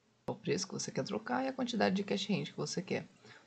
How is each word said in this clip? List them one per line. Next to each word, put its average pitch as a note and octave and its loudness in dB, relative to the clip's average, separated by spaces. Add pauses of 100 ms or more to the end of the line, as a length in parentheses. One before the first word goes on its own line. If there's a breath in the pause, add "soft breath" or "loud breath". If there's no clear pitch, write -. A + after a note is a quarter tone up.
(260)
O B2+ -2
preço - 0
que - -10
você - -4
quer - -2
trocar B3 0
e - 0
a C4+ -2
quantidade G#3+ 2
de G3+ 2
Cash G3 0
Hand D#3 2
que - -10
você D3+ -2
quer. - -2 (400 loud breath)